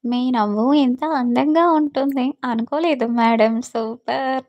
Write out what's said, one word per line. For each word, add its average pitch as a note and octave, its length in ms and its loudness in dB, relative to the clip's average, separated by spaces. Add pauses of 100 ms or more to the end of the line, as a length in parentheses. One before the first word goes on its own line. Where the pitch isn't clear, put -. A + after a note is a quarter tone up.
మీ B3 160 -2 (120)
నవ్వు G#3+ 340 0 (200)
ఇంత B3+ 180 0 (160)
అందంగా C#4 460 2 (140)
ఉంటుంది C#4 460 -2 (180)
అనుకోలేదు B3 640 -2 (140)
మేడం. A3+ 420 2
సూపర్. B3+ 880 -6